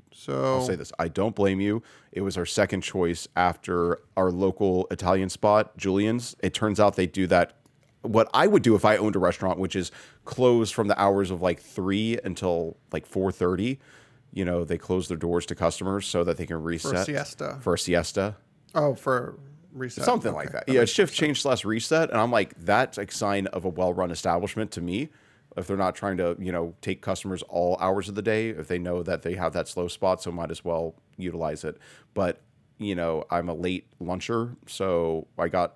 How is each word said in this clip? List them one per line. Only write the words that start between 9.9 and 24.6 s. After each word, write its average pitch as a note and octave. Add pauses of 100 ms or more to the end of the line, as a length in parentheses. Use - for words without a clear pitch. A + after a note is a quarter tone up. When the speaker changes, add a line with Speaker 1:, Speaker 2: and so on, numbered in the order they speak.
Speaker 2:
close A#2+
from G#2+
the G#2
hours G2
of, F2
like, F2+
three G#2
until, E2+ (140)
like, D#2+
four F#2+
thirty. F#2 (520)
You F#2+
know, F2
they E2
close F#2
their F2
doors E2+
to -
customers F#2+
so F2
that E2+
they E2+
can E2+
Speaker 1:
For D#2+
a -
Speaker 2:
reset. E2+
Speaker 1:
siesta. C#3+
Speaker 2:
For F#2
a E2+
siesta. F#2+ (400)
Speaker 1:
Oh, D3
for - (340)
reset. B2+
Speaker 2:
Something A#3
Speaker 1:
Okay. E2
Speaker 2:
like D2
that. -
Speaker 1:
That C3
Speaker 2:
Yeah, B2
Speaker 1:
makes A#2
Speaker 2:
shift F#3+
Speaker 1:
sense. -
Speaker 2:
change D3+
slash A2
reset. A#2
And A2+
I'm A#2+
like, G#2
that's G2+
a G2+
sign G2+
of F2+
a F#2
well-run F2+
establishment F#2